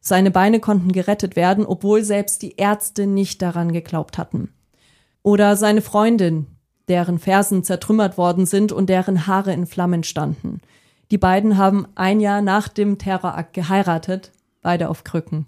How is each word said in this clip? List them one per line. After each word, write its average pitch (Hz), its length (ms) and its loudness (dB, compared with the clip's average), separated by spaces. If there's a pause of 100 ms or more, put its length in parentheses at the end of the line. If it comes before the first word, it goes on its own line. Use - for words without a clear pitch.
Seine 190 300 4
Beine 202 280 4
konnten 196 320 0
gerettet 190 460 -2
werden, 190 280 2
obwohl 208 380 0
selbst 202 380 -4
die - 160 -14
Ärzte 202 500 -2
nicht 196 340 -2
daran 170 300 -2
geglaubt 165 460 -6
hatten. - 360 -6 (680)
Oder 208 340 4
seine 208 260 2
Freundin, 196 680 0 (420)
deren 175 300 0
Fersen 196 440 2
zertrümmert 190 540 0
worden 175 280 2
sind 202 280 0
und 190 160 -2
deren 185 380 0
Haare 190 260 0
in 170 120 -2
Flammen 175 380 -2
standen. - 560 -6 (520)
Die 208 60 2
beiden 196 400 2
haben 196 380 2
ein 190 240 0
Jahr 202 220 0
nach 202 260 0
dem 202 300 -2
Terrorakt 185 560 -6
geheiratet, 185 800 -2 (280)
beide 175 280 -2
auf - 160 -8
Krücken. 156 420 -6